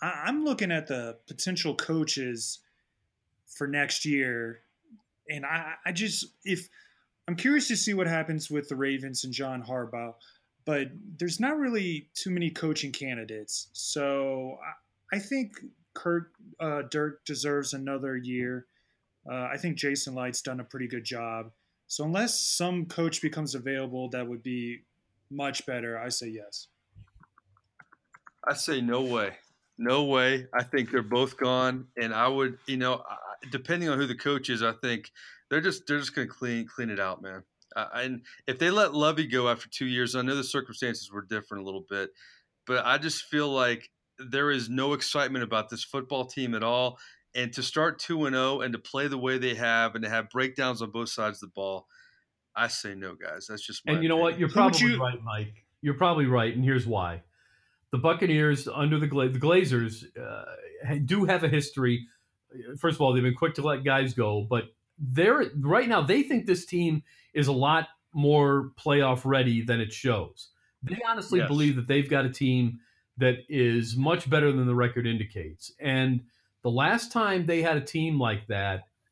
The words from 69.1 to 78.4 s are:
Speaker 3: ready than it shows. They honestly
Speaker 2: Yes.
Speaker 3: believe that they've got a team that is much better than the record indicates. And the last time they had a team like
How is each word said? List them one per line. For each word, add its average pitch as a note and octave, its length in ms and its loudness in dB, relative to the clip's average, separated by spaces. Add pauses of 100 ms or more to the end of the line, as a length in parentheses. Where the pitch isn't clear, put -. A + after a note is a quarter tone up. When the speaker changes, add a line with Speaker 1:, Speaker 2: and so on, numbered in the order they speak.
Speaker 3:
ready B2+ 380 4
than A#2 180 2
it G#2+ 140 -2
shows. G#2 560 -2 (320)
They F3+ 260 -4
honestly G#3+ 320 2
Speaker 2:
Yes. D3+ 80 4
Speaker 3:
believe D3 280 4
that B2 120 -2
they've C#3 220 4
got C#3 160 4
a C3+ 40 0
team B2+ 500 2 (380)
that B2+ 180 6 (120)
is A#2 480 2
much D#3+ 340 2
better D3 220 6
than C3 140 4
the B2 100 4
record A#2+ 300 2
indicates. G#2 760 -4
And C3 420 2 (400)
the A#2+ 100 0
last E3+ 400 2
time G3 340 2
they E3 160 2
had D#3+ 160 4
a C#3+ 40 0
team D#3+ 380 0
like G#2+ 280 0